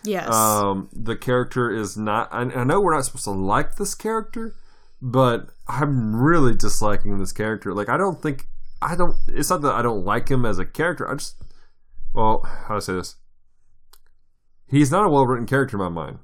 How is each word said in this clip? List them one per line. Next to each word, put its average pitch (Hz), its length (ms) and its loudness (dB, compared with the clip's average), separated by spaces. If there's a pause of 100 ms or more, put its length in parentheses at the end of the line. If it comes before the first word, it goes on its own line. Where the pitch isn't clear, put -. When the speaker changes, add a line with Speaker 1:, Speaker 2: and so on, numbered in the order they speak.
Speaker 1:
Yes. 190 240 -6
Speaker 2:
Um, 104 640 2
the 110 240 -4
character 123 540 -2
is 104 260 -6
not, 107 360 -4
I, 120 100 -6
I 123 220 -4
know 165 160 2
we're 170 140 2
not 135 100 -2
supposed - 200 -10
to 104 80 -6
like 101 440 0
this 196 180 -6
character, 220 600 -6 (480)
but 123 460 0 (180)
I'm 127 500 -2
really 139 380 6
disliking 104 640 4
this 98 140 -2
character. 107 420 -6
Like, 104 140 -4
I 127 80 0
don't 185 260 -4
think, 143 240 -4 (340)
I - 140 -4
don't, 175 220 6 (120)
it's 143 220 2
not 170 120 0
that 131 120 0
I 117 80 0
don't 110 220 -2
like 107 260 0
him 127 160 4
as 101 120 2
a 92 80 0
character, 156 440 -4
I 131 60 -4
just, - 180 -12 (800)
well, 110 300 4
how - 300 -2
do - 20 -2
I - 20 -4
say 95 160 -6
this? 90 220 -8 (1500)
He's 139 220 2
not 196 160 2
a - 40 0
well-written 127 360 0
character 131 300 -2
in 98 60 -4
my 90 60 -4
mind. 80 360 -10